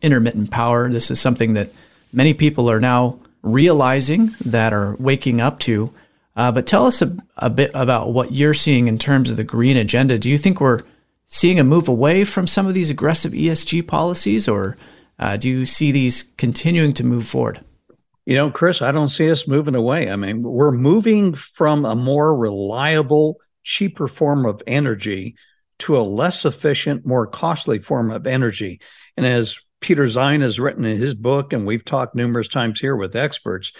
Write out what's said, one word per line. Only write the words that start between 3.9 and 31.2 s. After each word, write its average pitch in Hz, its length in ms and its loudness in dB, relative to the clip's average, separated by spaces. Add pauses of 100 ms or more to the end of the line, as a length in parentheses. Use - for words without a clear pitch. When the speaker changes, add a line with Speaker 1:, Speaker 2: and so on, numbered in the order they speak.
Speaker 1:
that 113 280 2
are 101 260 -2
waking 131 400 0
up 123 220 0
to. 107 320 -2 (420)
Uh, 123 160 2
but 127 160 0
tell 214 200 4
us 254 160 2
a, 175 120 -2 (220)
a 123 140 -2
bit 131 240 0
about 123 380 0
what 123 200 0
you're 143 220 2
seeing 127 340 2
in 110 100 0
terms 131 320 2
of 113 60 -4
the 110 80 -2
green 120 320 2
agenda. 120 420 2
Do 110 120 -2
you 147 80 2
think 185 220 0
we're 127 200 2 (480)
seeing 175 320 2
a 139 40 6
move 160 220 4
away 143 380 2
from 196 220 -2
some 196 200 0
of 190 60 0
these 180 160 0
aggressive 151 460 -2
E 156 160 0
S 160 140 -2
G 170 180 -2
policies, 175 640 -2
or, 101 300 -2 (400)
uh, 101 180 -2
do 113 120 -4
you 127 180 -2
see 143 260 0
these 131 320 0 (140)
continuing 156 560 0
to 123 100 -4
move 120 220 0
forward? 120 340 -4 (640)
Speaker 2:
You 127 120 0
know, 139 140 2
Chris, 170 300 0
I 123 120 0
don't 147 160 0
see 160 220 0
us 160 160 0
moving 143 280 0
away. 123 360 0
I 98 60 -4
mean, 101 240 -4
we're 120 320 2
moving 196 600 2
from 147 500 0
a 113 100 -2
more 143 400 0
reliable, 139 1040 0 (260)
cheaper - 460 -4
form 143 380 0
of 107 200 -4
energy 107 720 -4 (440)
to 147 180 0
a - 20 2
less 117 460 -2
efficient, 143 580 -2
more 123 220 0
costly 156 520 -4
form 117 320 -4
of 110 160 -8
energy. 117 540 -4 (380)
And 127 80 -2
as 120 320 -2 (220)
Peter 143 240 2
Zeihan 135 360 0
has 117 180 -2
written 135 280 -4
in 107 100 -2
his 117 160 -2
book, 131 400 -2